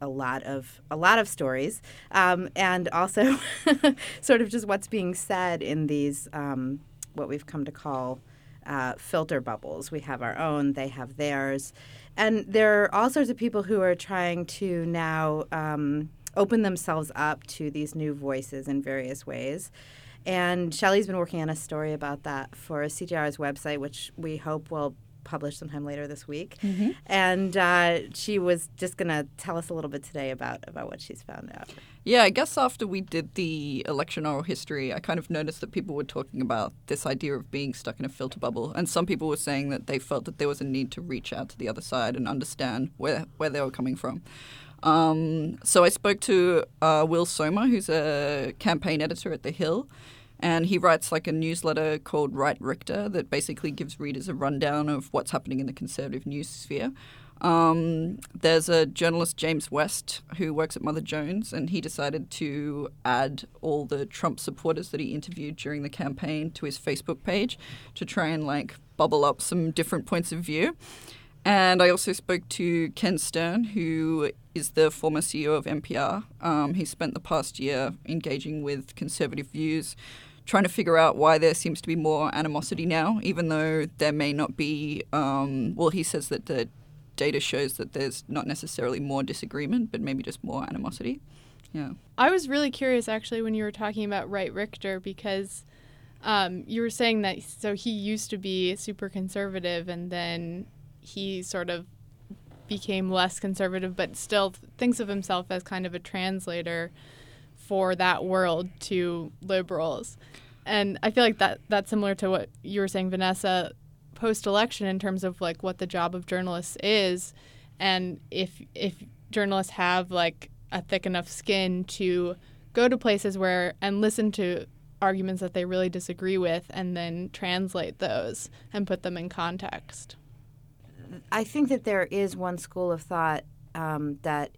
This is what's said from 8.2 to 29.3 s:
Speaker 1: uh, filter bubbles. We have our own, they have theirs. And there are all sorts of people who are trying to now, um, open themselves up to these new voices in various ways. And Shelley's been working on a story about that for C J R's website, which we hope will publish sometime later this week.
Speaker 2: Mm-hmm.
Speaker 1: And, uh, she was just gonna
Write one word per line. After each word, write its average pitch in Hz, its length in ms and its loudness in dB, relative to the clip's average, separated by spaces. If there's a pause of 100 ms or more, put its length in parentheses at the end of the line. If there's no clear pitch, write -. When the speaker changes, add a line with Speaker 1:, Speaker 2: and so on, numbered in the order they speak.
Speaker 1:
uh, 135 340 -2
filter 160 420 -2
bubbles. 117 480 -8
We 156 120 -6
have 123 200 -6
our 117 160 -4
own, 147 360 0
they 135 160 -4
have 123 280 -12
theirs. 139 560 -2 (420)
And 220 320 4
there 214 360 6
are - 100 2
all 220 160 6
sorts 254 220 2
of 247 60 -2
people 208 260 0
who 196 180 2
are 180 140 6
trying 175 500 -2
to 175 400 -2
now, 160 640 0
um, 151 580 0 (280)
open 202 240 4
themselves 170 540 0
up 151 320 -2
to 151 240 -6
these 151 240 -6
new 151 180 -2
voices 135 540 -6
in 139 160 0
various 135 420 -6
ways. 135 460 -6 (520)
And 180 520 0
Shelley's 196 320 6
been 190 100 -2
working 170 240 -2
on 156 80 0
a 156 60 0
story 156 380 -4
about 143 300 -6
that 139 320 -8
for 151 340 -4
C 170 180 -8
J 175 80 -4
R's 151 220 0
website, 147 420 -4
which - 380 -8
we 156 200 -6
hope 156 320 -6
will 151 240 -2 (320)
publish 147 320 -6
sometime 147 280 -8
later 143 220 -6
this 147 200 -12
week. 147 360 -8
Speaker 2:
Mm-hmm. 202 280 2 (140)
Speaker 1:
And, 185 520 4
uh, 175 420 6 (140)
she 208 260 -2
was 175 380 2
just 185 200 -6
gonna 156 300 0 (100)